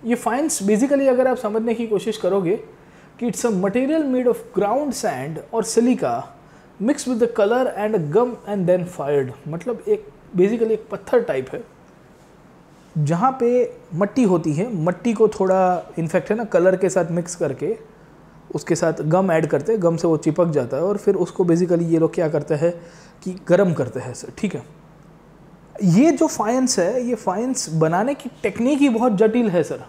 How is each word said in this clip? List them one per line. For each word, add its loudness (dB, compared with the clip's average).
ये 0
fines -2
basically 2
अगर 4
आप 0
समझने -2
की -4
कोशिश -2
करोगे 0
कि -2
it's -6
a 2
material 0
made 2
of -2
ground 0
sand -4
or 0
silica 2
mixed -2
with -2
the 2
color 2
and -2
gum 2
and -2
then 2
fired, 0
मतलब -8
एक -2
basically 2
एक -4
पत्थर 0
type -4
है, -10
जहाँ 0
पे 2
मट्टी 0
होती 2
है, -2
मट्टी -2
को 4
थोड़ा 2
in -4
fact -2
है 2
ना, -4
color 4
के 0
साथ 0
mix -4
करके -4
उसके -2
साथ -2
gum 2
add 2
करते -2
हैं, 0
gum 2
से 0
वो 4
चिपक 0
जाता -2
है, -2
और 0
फिर 0
उसको 0
basically 2
ये 2
लोग 2
क्या 0
करते -2
हैं 0
कि -8
गर्म 4
करते -4
हैं -10
सर, -14
ठीक -4
है। -10
ये 6
जो 2
fines 0
है, 0
ये 0
fines -4
बनाने 0
की -10
टेक्निक 0
ही 6
बहुत 2
जटिल 4
है 2
sir। -6